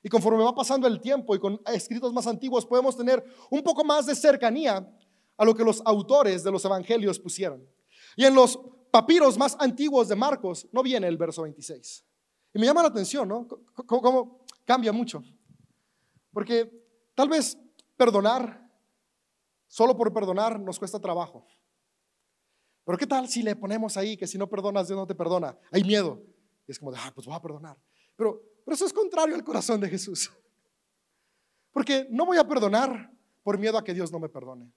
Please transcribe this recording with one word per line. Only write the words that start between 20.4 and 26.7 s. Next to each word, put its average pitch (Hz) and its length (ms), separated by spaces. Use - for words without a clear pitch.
nos 185 200
cuesta 196 200
trabajo. 170 460
Pero 175 120
¿qué 220 100
tal 254 200
si 240 160
le 208 120
ponemos 208 420
ahí 202 180
que 180 120
si 190 100
no 196 100
perdonas, 196 400
Dios 196 100
no 190 100
te 190 80
perdona? 170 420
Hay 196 120
miedo. 185 400
Y 139 60